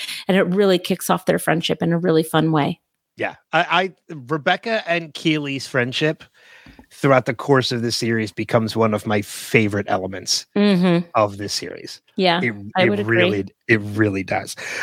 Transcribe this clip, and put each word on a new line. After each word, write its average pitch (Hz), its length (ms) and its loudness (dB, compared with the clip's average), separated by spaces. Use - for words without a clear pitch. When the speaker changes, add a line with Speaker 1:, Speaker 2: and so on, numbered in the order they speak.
Speaker 1:
And 185 80 4
it 196 60 4
really 185 360 2
kicks 180 320 -4
off 175 160 -2
their 175 120 2
friendship 160 440 -2
in 170 100 0
a 170 60 0
really 165 240 2
fun 160 300 2
way. 156 280 0
Speaker 2:
Yeah. 104 200 -6
I, 170 420 2
I, 175 40 -14
Rebecca 160 760 -2
and 165 240 -4
Keeley's 147 520 -2
friendship 135 580 -2
throughout 135 360 4
the 131 80 -2
course 131 360 2
of 120 120 -4
this 117 140 -2
series 113 360 -2
becomes 113 420 0
one 110 200 2
of 101 120 -4
my 104 160 0
favorite 104 640 0
elements 95 580 -4
Speaker 1:
Mm-hmm. 180 580 4
Speaker 2:
of 104 240 0
this 101 160 -8
series. - 460 -12
Speaker 1:
Yeah, 180 260 2
Speaker 2:
It, 113 120 -2
Speaker 1:
I 185 80 4
Speaker 2:
it 196 60 4
Speaker 1:
would 202 100 0
agree. 110 180 0
Speaker 2:
really, 101 280 2
it 113 120 4
really 104 440 0
does. 98 320 -6